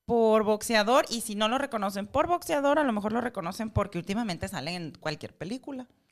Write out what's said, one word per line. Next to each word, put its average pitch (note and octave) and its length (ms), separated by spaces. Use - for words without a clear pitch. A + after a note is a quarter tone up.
por A3 380
boxeador, A3 680
y A#3 120
si G#3+ 160
no G#3+ 120
lo A#3+ 100
reconocen G#3 500
por D4+ 180
boxeador, D#4 540
a D4 40
lo B3 80
mejor G#3 200
lo A#3 80
reconocen G#3+ 500
porque G3+ 280
últimamente G3 500
sale E3+ 260
en E3+ 240
cualquier - 400
película. B3+ 480